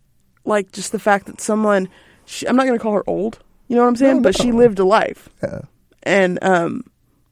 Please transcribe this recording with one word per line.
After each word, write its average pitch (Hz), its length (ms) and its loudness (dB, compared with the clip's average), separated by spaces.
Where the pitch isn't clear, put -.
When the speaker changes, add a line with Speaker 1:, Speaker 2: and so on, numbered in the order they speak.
Speaker 1:
like, 208 260 -2
just - 220 -12
the 214 60 -4
fact 202 280 0
that - 140 -16
someone, 208 480 0
she, - 200 -12
I'm 240 100 0
not 262 100 2
gonna 240 120 0
call 220 140 -4
her - 160 -2
old, 180 300 -6
you 233 80 -4
know 240 60 4
what 247 60 4
I'm 240 80 0
saying? 269 200 4
Speaker 2:
No, 247 60 0
Speaker 1:
But 196 140 2
she 240 140 0
Speaker 2:
no. 226 80 0
Speaker 1:
lived 226 200 4
a 190 60 2
life. 190 460 0
Speaker 2:
Yeah. - 180 -8
Speaker 1:
And, 180 420 0
um, 170 400 -2